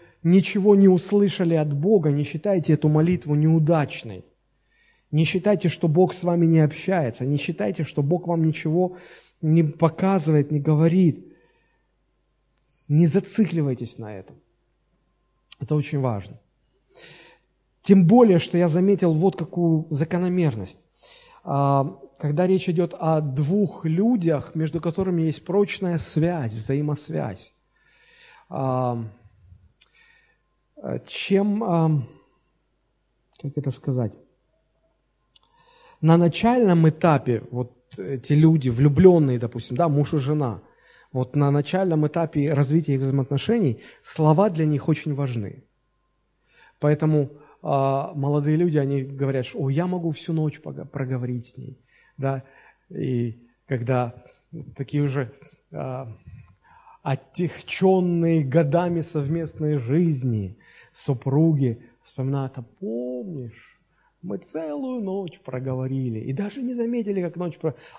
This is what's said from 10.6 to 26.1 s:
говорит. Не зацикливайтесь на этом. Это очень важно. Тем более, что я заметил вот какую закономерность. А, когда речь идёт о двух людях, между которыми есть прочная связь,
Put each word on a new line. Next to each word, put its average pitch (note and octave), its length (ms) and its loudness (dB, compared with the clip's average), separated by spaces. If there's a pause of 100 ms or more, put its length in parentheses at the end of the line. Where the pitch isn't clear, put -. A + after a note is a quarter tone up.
говорит. D#3+ 760 2 (1500)
Не D#3 180 6
зацикливайтесь D#3 920 0
на G#2+ 180 -12
этом. - 220 -18 (1200)
Это D3 160 -4
очень D3 240 -2
важно. G#2+ 380 -4 (1400)
Тем G3 260 6
более, G#3+ 320 8
что - 200 -2
я F3 100 4
заметил F3+ 460 2
вот F3 220 2
какую D#3+ 520 -2
закономерность. D#3+ 880 -2 (640)
А, C#3 540 0 (200)
когда D3+ 280 0
речь F#3 220 0
идёт E3+ 300 -2
о D#3+ 220 0
двух D3+ 640 -2
людях, E3 720 0
между D#3 260 -4
которыми F3 420 -2
есть D#3+ 220 -4
прочная F3+ 540 -2
связь, D3+ 560 -2